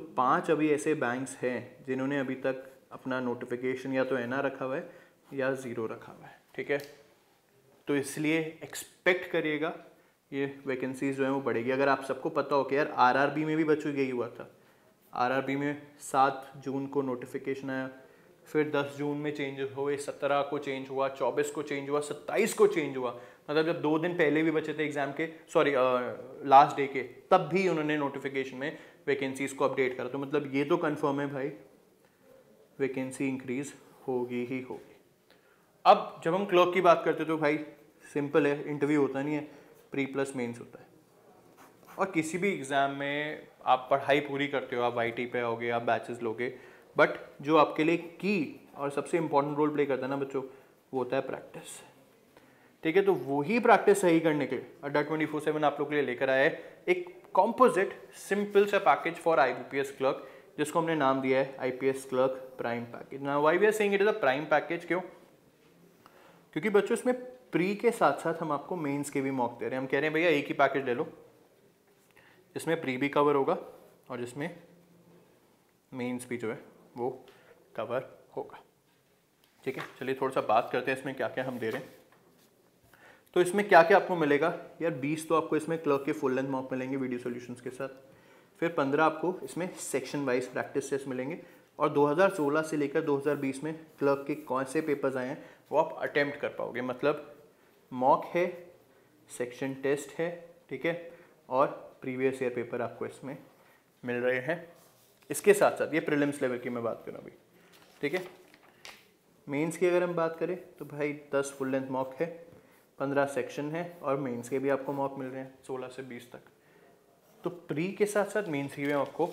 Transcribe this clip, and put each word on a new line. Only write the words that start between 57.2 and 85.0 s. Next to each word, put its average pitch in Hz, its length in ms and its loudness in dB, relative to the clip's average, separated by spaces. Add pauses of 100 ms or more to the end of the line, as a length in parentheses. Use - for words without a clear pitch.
composite 202 600 4 (260)
simple 202 460 2
सा 202 140 2
package 165 440 2
for 160 160 4
आईपीएस 135 580 0
clerk, 131 300 0 (300)
जिसको 147 220 0
हमने 165 160 0
नाम 135 260 2
दिया 131 180 2
है 139 200 -2
आईपीएस 131 460 -2
clerk 127 260 2 (260)
prime 120 280 -4
package। 123 360 -14
Now 143 200 -2
why 156 140 6
we 202 140 4
are 214 100 2
saying 202 180 2
it 196 60 4
is 214 100 4
a - 80 -6
prime 139 320 2
package, 156 320 0
क्यों? 175 160 0 (1500)
क्योंकि 160 160 -2
बच्चों 202 280 4
इसमें 247 160 0 (380)
प्री 185 240 2
के 226 160 2
साथ 165 280 4
साथ 165 220 -4
हम 156 100 -4
आपको 143 240 -4
mains 143 340 -4
के 139 120 -2
भी 135 100 -2
mock 120 280 -2
दे 113 60 -4
रहे 120 100 -4
हैं। 131 60 -4
हम 135 60 -6
कह 139 120 2
रहे 147 60 2
हैं 151 80 0
भैया 165 160 4
एक 147 180 2
ही 156 60 -6
package 139 320 2
ले 123 80 0
लो, 143 140 -2 (1500)
इसमें 160 260 -2
pre 127 160 -4
भी 139 120 0
cover 147 260 4
होगा 139 220 2 (520)
और 127 100 -8
जिसमें 143 300 -8 (1400)
mains 123 380 -6
भी 120 80 -4
जो 110 140 -4
है - 80 -8 (380)
वो 120 120 -2 (640)
cover 117 300 -4 (300)
होगा, - 240 -10 (1080)
ठीक 135 120 -4
है। - 60 -8 (160)
चलिए 135 160 -2
थोड़ा 131 180 -2
सा 139 80 2
बात 113 300 2
करते 127 200 0
हैं 131 60 -2
इसमें 135 180 -8
क्या 117 120 -2
क्या 127 160 -4
हम 123 160 -6
दे 113 100 -4
रहे 123 120 -4
हैं। - 140 -18 (1400)
तो 180 60 8
इसमें 202 260 2
क्या 185 160 12
क्या 196 140 8
आपको 180 180 2
मिलेगा 147 320 4 (340)
यार, 165 100 0
बीस 147 380 -4